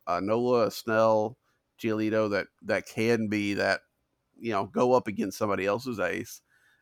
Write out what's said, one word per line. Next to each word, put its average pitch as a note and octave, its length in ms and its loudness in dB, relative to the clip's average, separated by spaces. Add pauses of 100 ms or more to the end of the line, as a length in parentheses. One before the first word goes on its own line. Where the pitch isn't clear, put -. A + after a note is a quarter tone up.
a F2 120 0
Nola, A#2 480 2
a - 40 -6
Snell, A2 640 2 (440)
Giolito, A2 500 0
that, F#2+ 160 -2 (160)
that G#2 240 -2
can A2+ 420 0
be G2+ 260 0
that, G2 280 0 (580)
you A2+ 100 -6
know, G2 140 0
go B2 300 2
up B2 120 2
against G#2 320 -4
somebody G2 280 -2
else's A#2 340 -2
ace. F#2+ 400 -4 (420)